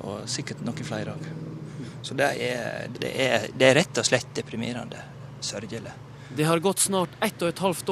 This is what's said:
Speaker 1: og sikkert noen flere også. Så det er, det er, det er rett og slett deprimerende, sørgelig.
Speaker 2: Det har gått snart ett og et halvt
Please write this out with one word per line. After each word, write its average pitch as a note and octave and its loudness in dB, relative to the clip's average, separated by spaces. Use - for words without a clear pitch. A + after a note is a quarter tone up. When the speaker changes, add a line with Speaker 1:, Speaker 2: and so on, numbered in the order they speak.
Speaker 1:
og G#2 -6
sikkert - -4
noen A#2 -4
flere G#2+ -4
også. - -8
Så - -8
det C#3 4
er, A#2+ -2
det - -4
er, A#2 4
det C3 6
er B2+ 8
rett - 0
og A2+ 4
slett - 2
deprimerende, A#2 -4
sørgelig. G2+ -6
Speaker 2:
Det D3 2
har E3 6
gått F#3+ 4
snart F#3+ 0
ett - 0
og E3+ 2
et E3 0
halvt F#3 0